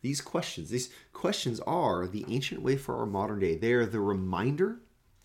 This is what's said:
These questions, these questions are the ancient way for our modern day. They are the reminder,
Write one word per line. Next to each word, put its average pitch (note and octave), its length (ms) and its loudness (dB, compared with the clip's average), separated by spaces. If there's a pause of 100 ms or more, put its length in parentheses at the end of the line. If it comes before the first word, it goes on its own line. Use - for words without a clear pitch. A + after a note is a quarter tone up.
These C#3 200 -2
questions, - 480 -6
these B2+ 200 -2 (220)
questions - 500 -2
are G#2+ 460 2
the G2+ 220 -4
ancient C3+ 320 -2
way C3+ 160 2
for B2+ 200 -4
our A#2 80 -2
modern G#2 340 -2
day. E2+ 160 4
They A2+ 180 2
are A#2+ 120 6
the G#2+ 140 -2
reminder, G2+ 800 2 (460)